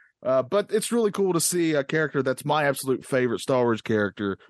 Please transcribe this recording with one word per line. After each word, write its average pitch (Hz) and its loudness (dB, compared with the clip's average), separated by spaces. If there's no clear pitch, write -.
Uh, 165 2
but 202 -2
it's 208 -2
really 226 2
cool 196 0
to 170 2
see 165 0
a 139 0
character 147 -2
that's 127 -2
my 147 2
absolute 131 0
favorite 123 0
Star 131 0
Wars 117 0
character 101 -2